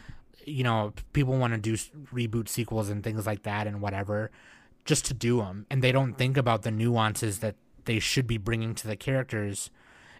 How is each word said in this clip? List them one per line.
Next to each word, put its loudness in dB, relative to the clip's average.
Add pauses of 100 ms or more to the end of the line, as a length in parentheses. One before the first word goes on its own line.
(460)
you -2
know, 2
p-, -10
people 2
wanna 2
do 0
s-, -4 (220)
reboot -2
sequels -2
and -4
things -2
like -4
that -2
and -4
whatever, -2 (540)
just 2
to -2
do 2
'em. -8
And 2
they 6
don't 4
think 2
about 4
the -2
nuances 2
that -4 (260)
they 0
should 2
be 0
bringing 0
to -8
the -2
characters -2 (500)